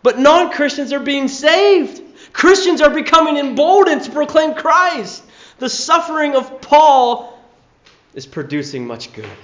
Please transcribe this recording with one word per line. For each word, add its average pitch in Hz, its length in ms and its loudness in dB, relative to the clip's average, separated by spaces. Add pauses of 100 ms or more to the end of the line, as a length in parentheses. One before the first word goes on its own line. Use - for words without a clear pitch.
But 226 160 0
non-Christians 285 760 0
are 277 80 -4
being 277 260 -4
saved. 339 720 0 (300)
Christians 349 480 2
are 294 120 4
becoming 320 440 0
emboldened 294 680 2
to - 80 -12
proclaim 302 420 0
Christ. 330 680 -2 (360)
The 254 80 -6
suffering 311 680 -2
of - 260 -4
Paul 269 760 2 (760)
is - 120 -16
producing 139 600 -10
much 117 240 -14
good. 107 140 -18 (180)